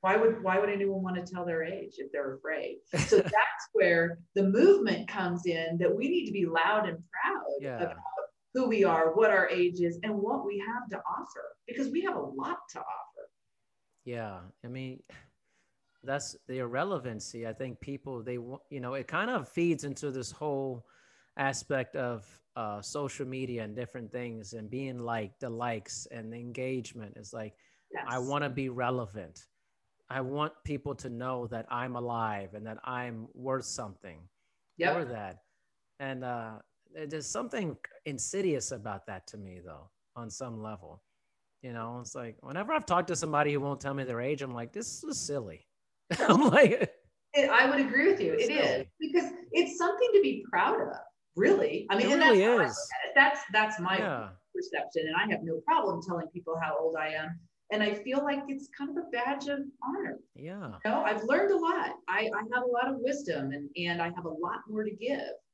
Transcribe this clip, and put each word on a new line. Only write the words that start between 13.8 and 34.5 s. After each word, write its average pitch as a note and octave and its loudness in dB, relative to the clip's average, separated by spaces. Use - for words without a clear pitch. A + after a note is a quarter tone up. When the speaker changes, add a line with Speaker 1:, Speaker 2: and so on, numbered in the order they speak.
Speaker 2:
Yeah, A2+ -8
I - -12
mean, C3 -10
that's C#3 -6
the B2+ -6
irrelevancy. B2 -4
I A2+ -6
think B2 -8
people, C#3 -10
they B2 -6
wa-, A#2+ -12
you C#3 -8
know, B2 -6
it C3+ -6
kind F#3+ -2
of G3 -2
feeds E3+ 2
into C#3+ -6
this B2+ -6
whole C3+ -4
aspect C3+ -2
of, A#2+ -4
uh, G#2+ -6
social C#3 -6
media B2+ -6
and G#2 -10
different A#2 -10
things A#2 -10
and A2 -10
being C3 -6
liked, A#2 -6
the B2+ -6
likes A#2 -6
and A2+ -12
the A#2 -12
engagement. A#2+ -8
It's G#2+ -16
like, A2 -10
I A#2+ -4
Speaker 1:
Yes. B2+ -2
Speaker 2:
wanna C#3+ -2
be C3 -4
relevant. A#2+ -4
I C3 -4
want D3 -4
people C#3+ -6
to B2+ -12
know B2 -6
that A2+ -8
I'm B2 -4
alive A2 -4
and G#2+ -12
that A2 -10
I'm B2 -8
worth B2+ -4
something F#2 -12